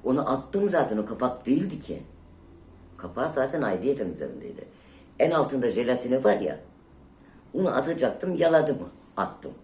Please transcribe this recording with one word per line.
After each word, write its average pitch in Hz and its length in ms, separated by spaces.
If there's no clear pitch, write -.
Onu 135 260
attım 196 380
zaten, 127 300
o 107 80
kapak 120 400
değildi 156 360
ki. - 200
Kapağı 113 360
zaten 139 300
ayrıyeten 104 480
üzerindeydi. - 540
En 160 120
altında 131 400
jelatini 120 540
var 104 160
ya, 82 200
onu 180 140
atacaktım, 139 640
yaladım, 160 440
attım. - 360